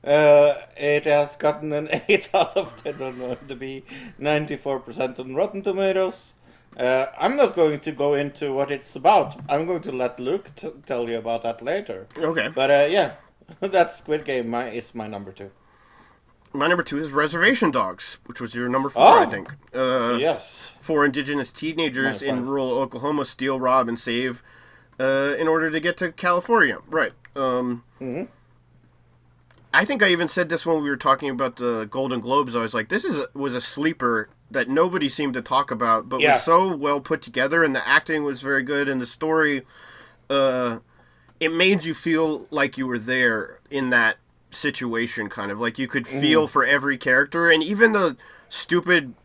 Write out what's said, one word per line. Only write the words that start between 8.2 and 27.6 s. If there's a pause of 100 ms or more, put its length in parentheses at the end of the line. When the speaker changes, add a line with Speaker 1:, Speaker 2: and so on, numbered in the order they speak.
Speaker 1:
what
it's
about. (120)
I'm
going
to
let
Luke
t-, (140)
tell
you
about
that
later. (100)
Speaker 2:
Okay.
Speaker 1:
But,
uh,
yeah, (260)
<laughs>
that's
Squid
Game.
My,
is
my
number
two. (1040)
Speaker 2:
My
number
two
is
Reservation
Dogs,
which
was
your
number
four, (160)
I
Speaker 1:
Oh.
Speaker 2:
think. (260)
Uh,
Speaker 1:
Yes.
Speaker 2:
four
indigenous
teenagers
Speaker 1:
Nice
Speaker 2:
in
Speaker 1:
one.
Speaker 2:
rural
Oklahoma
steal,
rob,
and
save, (580)
uh,
in
order
to
get
to
California. (100)
Right. (240)
Um, (180)